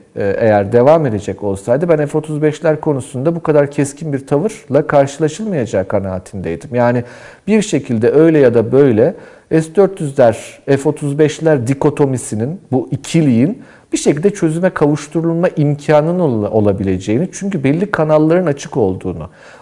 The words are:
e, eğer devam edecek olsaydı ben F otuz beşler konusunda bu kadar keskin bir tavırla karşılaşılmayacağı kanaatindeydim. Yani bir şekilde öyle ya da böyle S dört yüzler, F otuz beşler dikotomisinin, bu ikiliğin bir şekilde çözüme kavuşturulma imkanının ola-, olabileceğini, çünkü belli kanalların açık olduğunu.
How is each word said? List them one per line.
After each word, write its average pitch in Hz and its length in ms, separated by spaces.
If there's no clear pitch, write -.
e, 101 240
eğer 107 320
devam 143 340
edecek 101 380
olsaydı 120 460
ben 151 160
F 147 120
otuz 151 240
beşler 151 400
konusunda 139 540
bu 165 80
kadar 147 280
keskin 147 420
bir 135 140
tavırla 156 600
karşılaşılmayacağı 143 1000
kanaatindeydim. 95 880
Yani 120 280
bir 208 140
şekilde 120 500
öyle 156 280
ya 123 140
da 117 180
böyle 131 440
S 160 260
dört 190 260
yüzler, 135 640
F 139 240
otuz 143 300
beşler 151 480
dikotomisinin, 135 920
bu 131 200
ikiliğin 139 720
bir 320 40
şekilde 170 320
çözüme 175 400
kavuşturulma 165 800
imkanının 151 680
ola-, 117 300
olabileceğini, 104 840
çünkü 190 320
belli 160 280
kanalların 156 540
açık 143 320
olduğunu. 92 520